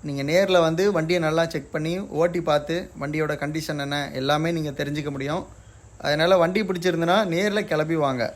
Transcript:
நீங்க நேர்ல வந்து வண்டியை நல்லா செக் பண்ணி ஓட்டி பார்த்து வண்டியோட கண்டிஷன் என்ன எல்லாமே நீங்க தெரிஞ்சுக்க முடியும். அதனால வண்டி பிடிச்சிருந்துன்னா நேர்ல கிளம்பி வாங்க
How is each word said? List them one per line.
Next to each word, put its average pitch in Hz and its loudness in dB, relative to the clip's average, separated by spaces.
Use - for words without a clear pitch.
நீங்க 139 -6
நேர்ல 180 4
வந்து 170 2
வண்டியை 170 2
நல்லா 160 2
செக் 143 -6
பண்ணி 156 -2
ஓட்டி 170 2
பார்த்து 160 0
வண்டியோட 151 -2
கண்டிஷன் 151 -4
என்ன 143 -4
எல்லாமே 151 2
நீங்க 151 -4
தெரிஞ்சுக்க 147 -4
முடியும். 139 -4
அதனால 156 4
வண்டி 180 4
பிடிச்சிருந்துன்னா 175 2
நேர்ல 202 0
கிளம்பி 160 0
வாங்க 131 0